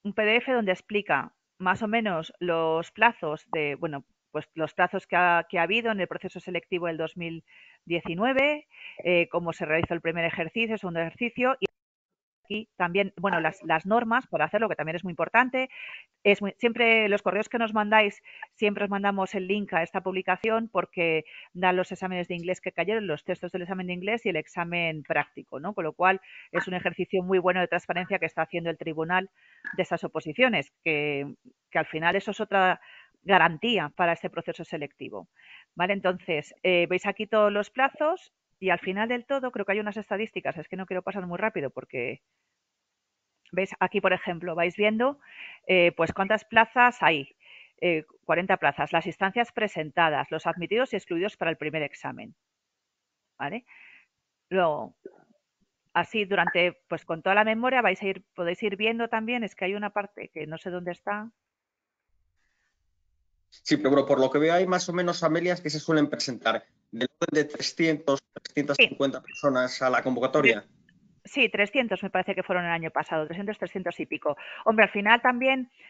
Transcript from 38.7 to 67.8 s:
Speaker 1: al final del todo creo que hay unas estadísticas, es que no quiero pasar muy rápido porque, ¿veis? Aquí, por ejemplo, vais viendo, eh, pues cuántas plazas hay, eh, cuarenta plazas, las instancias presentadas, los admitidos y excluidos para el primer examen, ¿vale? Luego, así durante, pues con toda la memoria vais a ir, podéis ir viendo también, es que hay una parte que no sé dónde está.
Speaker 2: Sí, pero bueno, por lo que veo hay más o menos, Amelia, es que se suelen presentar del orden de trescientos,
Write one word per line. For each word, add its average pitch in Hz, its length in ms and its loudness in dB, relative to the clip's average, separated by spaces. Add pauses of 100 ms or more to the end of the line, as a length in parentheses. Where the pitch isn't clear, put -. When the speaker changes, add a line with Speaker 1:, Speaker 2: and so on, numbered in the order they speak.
Speaker 1:
al 175 80 2
final 202 280 -2
del 240 180 -4
todo 254 260 -4
creo 202 140 -6
que 196 80 -2
hay 208 60 0
unas 208 160 -6
estadísticas, 202 600 -6
es 151 100 -12
que - 80 -10
no 185 100 -8
quiero 180 160 -6
pasar 190 240 -6
muy 175 120 -6
rápido 139 320 -4
porque, 127 520 -8 (1300)
¿veis? 185 280 -4
Aquí, 185 220 0
por 185 120 2
ejemplo, 175 420 -6
vais 175 200 -2
viendo, 220 440 0 (480)
eh, 175 300 6
pues 160 160 0
cuántas 196 320 0
plazas 240 560 4
hay, 156 340 2 (460)
eh, 160 240 0 (200)
cuarenta 175 320 2
plazas, 147 340 0
las 165 140 0
instancias 196 460 -2
presentadas, 156 800 0
los 160 160 -4
admitidos 185 460 -2
y 214 40 -4
excluidos 180 400 -4
para 165 140 -2
el 156 60 -6
primer 151 260 -4
examen, - 520 -10 (1000)
¿vale? 175 280 -8 (840)
Luego, 165 460 0 (1000)
así 202 320 0
durante, 175 600 2
pues - 180 -6
con 165 160 -6
toda 190 140 2
la 214 80 6
memoria 233 380 2
vais 190 200 2
a 202 60 -4
ir, 190 260 -6
podéis 175 300 -4
ir 196 140 -2
viendo 226 320 -2
también, 226 340 -4
es - 120 -8
que 190 100 -4
hay 196 100 -2
una 208 140 -6
parte - 400 -8
que 151 180 -10
no 160 100 -10
sé 185 120 -10
dónde 175 220 -6
está. 208 400 -8 (2250)
Speaker 2:
Sí, - 260 0
pero 151 120 2
bueno, 139 160 6
por 139 140 4
lo 131 100 6
que 143 80 0
veo 160 160 4
hay 180 140 4
más 180 220 0
o 170 40 -4
menos, 175 300 0
Amelia, 170 300 2
es 175 80 -4
que 151 100 -6
se 151 80 -6
suelen 151 280 4
presentar - 580 -2 (260)
del 117 180 -4 (100)
orden 151 240 2
de - 20 2
trescientos, 151 760 0 (100)